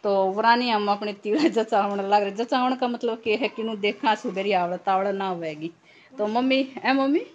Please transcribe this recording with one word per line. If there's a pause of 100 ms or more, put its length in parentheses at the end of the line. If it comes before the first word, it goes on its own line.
तो
वो
रानी
हम
अपनी
तीले
जचावन
लाग
रहे।
जचावन
का
मतलब
क्या
है
कि
नू
देखा
सुधरी
आवड़
तावड़
ना
होगी। (460)
तो
मम्मी, (100)
ए
मम्मी?